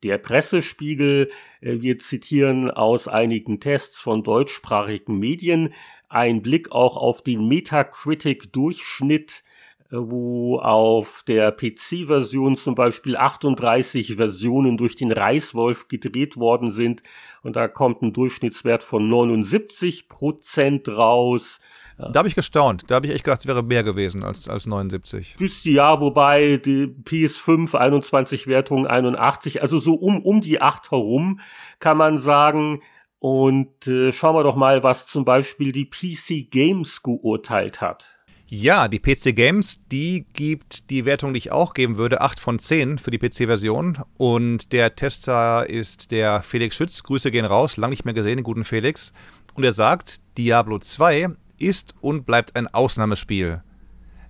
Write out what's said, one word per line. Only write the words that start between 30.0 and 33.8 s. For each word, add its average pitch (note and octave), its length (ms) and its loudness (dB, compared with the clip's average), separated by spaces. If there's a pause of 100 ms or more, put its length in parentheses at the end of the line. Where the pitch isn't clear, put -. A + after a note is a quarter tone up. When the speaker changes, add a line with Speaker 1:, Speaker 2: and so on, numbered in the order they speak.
Speaker 1:
um G#3 160 4
die D#3 220 0
acht - 300 0
herum, C#3+ 500 0 (380)
kann D#3 180 4
man D#3 200 4
sagen. D3 640 2 (380)
Und, C3+ 680 0